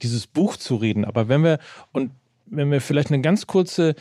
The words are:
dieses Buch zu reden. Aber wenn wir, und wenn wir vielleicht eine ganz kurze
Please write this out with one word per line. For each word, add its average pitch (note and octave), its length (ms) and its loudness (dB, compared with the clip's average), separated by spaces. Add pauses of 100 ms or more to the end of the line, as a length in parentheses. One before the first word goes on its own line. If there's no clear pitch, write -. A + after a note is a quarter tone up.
dieses A#2 240 -4
Buch - 300 0
zu - 180 -4
reden. G#2+ 300 0
Aber A2 240 -2
wenn C#3+ 160 4
wir, D#3+ 160 2 (320)
und C3 180 -2 (360)
wenn C#3+ 260 -2
wir C#3 80 2
vielleicht C#3+ 320 0
eine C#3 100 2
ganz F3 240 0
kurze E3+ 540 0